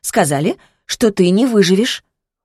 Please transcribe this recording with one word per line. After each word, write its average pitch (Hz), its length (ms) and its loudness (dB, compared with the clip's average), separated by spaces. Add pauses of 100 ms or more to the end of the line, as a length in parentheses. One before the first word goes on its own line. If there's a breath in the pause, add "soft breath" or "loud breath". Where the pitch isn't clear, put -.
«Сказали, 160 580 -2 (260 soft breath)
что - 280 -2
ты 180 180 2
не 214 160 2
выживешь». 208 560 0 (420)